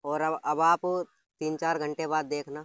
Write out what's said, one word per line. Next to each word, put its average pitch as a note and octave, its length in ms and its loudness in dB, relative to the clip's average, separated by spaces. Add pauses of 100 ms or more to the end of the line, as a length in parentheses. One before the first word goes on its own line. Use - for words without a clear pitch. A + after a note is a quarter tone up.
और D3 160 -2
अब, D#3 240 0
अब D3 160 0
आप E3 200 6 (600)
तीन D#3 160 -2
चार D#3+ 220 0
घंटे D3+ 280 -2
बाद D3+ 200 0
देखना C#3+ 380 -6